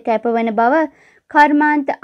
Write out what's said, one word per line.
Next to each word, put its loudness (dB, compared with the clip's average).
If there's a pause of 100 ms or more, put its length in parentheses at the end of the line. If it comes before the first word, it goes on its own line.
කැපවන -2
බව 2 (500)
කර්මාන්ත 2 (100)